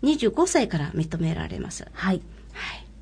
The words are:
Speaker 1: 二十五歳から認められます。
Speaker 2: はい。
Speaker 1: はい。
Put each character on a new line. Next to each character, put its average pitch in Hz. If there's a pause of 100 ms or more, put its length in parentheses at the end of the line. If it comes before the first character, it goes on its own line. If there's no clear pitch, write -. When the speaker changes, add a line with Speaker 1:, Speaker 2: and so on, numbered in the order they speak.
Speaker 1:
二 294
十 226
五 311
歳 294
か 170
ら 147
認 160
め 165
ら -
れ -
ま -
す。 -
Speaker 2:
は 190
い。 - (320)
Speaker 1:
は -
い。 - (180)